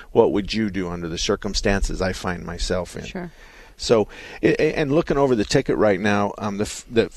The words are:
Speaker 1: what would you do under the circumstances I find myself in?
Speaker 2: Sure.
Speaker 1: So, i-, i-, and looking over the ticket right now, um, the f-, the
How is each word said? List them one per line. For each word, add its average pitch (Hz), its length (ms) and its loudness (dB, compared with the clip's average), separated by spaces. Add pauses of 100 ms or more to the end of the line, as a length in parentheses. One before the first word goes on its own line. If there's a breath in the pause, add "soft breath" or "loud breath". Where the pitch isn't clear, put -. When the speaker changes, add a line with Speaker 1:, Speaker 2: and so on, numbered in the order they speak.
(120)
Speaker 1:
what 107 220 6
would 98 200 -2
you 107 160 -2
do 90 200 -4
under 87 180 -6
the 80 100 -6
circumstances 98 840 0
I 92 100 0
find 90 340 -6
myself 87 520 -4
in? 76 80 -10
Speaker 2:
Sure. 175 260 -10 (520 loud breath)
Speaker 1:
So, 110 240 4 (340 loud breath)
i-, - 180 4
i-, 156 160 2
and 143 160 0
looking 160 260 2
over 139 180 4
the 101 100 2
ticket 135 320 0
right 98 220 4
now, 101 380 2
um, 101 200 -6
the 104 60 -2
f-, - 260 -8
the 113 280 2